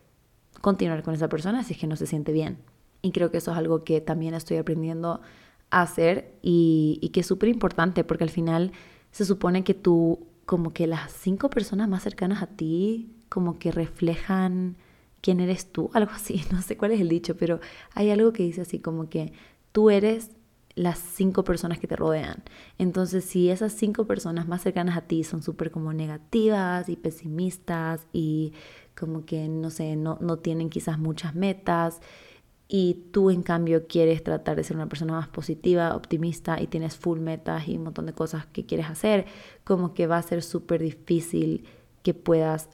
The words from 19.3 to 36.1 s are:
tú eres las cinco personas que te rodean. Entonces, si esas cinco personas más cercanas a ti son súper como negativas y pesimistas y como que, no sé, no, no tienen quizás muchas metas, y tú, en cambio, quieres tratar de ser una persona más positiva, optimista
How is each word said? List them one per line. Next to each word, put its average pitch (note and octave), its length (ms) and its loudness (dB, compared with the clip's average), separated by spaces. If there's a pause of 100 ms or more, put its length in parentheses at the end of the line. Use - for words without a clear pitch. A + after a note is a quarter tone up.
tú G#3+ 180 8
eres G#3+ 420 4 (440)
las F3 240 0
cinco F#3+ 440 0
personas E3+ 360 -2
que - 80 -6
te - 80 -4
rodean. D#3 480 -2 (340)
Entonces, F#3 480 0
si F3+ 240 4
esas G#3 240 0
cinco G#3+ 320 0
personas E3+ 420 -4
más F3 140 -4
cercanas F3+ 360 0
a E3 40 -4
ti D#3+ 220 -2
son D#3+ 180 -6
súper D#3+ 280 -6
como D#3 240 -6
negativas F3+ 960 0
y E3+ 80 -4
pesimistas E3 1160 -4
y D#3 400 -2 (420)
como D#3+ 300 -8
que, D#3 240 -4
no D#3+ 200 -4
sé, D#3 260 -6
no, D#3 260 -4
no E3 180 -2
tienen E3 300 -2
quizás D#3+ 280 -4
muchas D#3 380 -4
metas, F3 640 -2 (760)
y F3+ 380 0
tú, G3 180 6
en F3+ 140 2
cambio, E3 420 2
quieres D#3+ 380 4
tratar D#3 320 -2
de D#3 80 -2
ser D#3+ 140 -4
una D#3 100 -4
persona D#3+ 240 -4
más D#3+ 160 -4
positiva, E3+ 680 0
optimista E3 640 -4